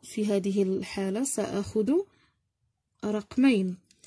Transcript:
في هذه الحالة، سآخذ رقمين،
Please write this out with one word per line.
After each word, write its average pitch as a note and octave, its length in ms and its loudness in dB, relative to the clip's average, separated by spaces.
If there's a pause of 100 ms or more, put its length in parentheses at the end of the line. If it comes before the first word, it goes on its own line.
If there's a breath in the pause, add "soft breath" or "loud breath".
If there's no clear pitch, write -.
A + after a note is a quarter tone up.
في G#3+ 240 -4
هذه G3 360 2
الحالة، F#3+ 640 -2
سآخذ G#3+ 680 -2 (1120 soft breath)
رقمين، G#3 720 2 (300 soft breath)